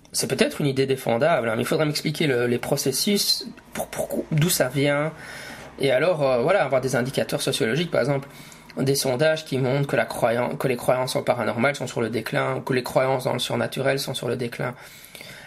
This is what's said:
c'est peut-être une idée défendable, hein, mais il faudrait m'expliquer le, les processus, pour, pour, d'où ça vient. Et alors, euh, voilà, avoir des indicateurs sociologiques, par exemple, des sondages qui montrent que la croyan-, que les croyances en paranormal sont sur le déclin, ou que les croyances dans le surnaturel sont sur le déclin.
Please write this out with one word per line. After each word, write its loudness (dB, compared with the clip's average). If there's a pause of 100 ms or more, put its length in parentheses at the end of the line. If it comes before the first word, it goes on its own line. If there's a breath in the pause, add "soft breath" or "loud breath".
(140)
c'est -2
peut-être 0
une 2
idée 2
défendable, 2
hein, 0
mais 0
il 0
faudrait 2
m'expliquer 0
le, 2
les 0
processus, 0 (260)
pour, -4
pour, -4
d'où 4
ça 2
vient. 0 (680 loud breath)
Et 2
alors, 4
euh, 4
voilà, 4
avoir 2
des 0
indicateurs -2
sociologiques, 0
par 2
exemple, 0 (500 loud breath)
des 2
sondages 2
qui -4
montrent 2
que 0
la 4
croyan-, 0
que 0
les 2
croyances 0
en 0
paranormal 2
sont -6
sur -4
le 0
déclin, -2
ou -4
que -2
les 2
croyances 2
dans 0
le 0
surnaturel 0
sont -4
sur -4
le 0
déclin. -4 (720 loud breath)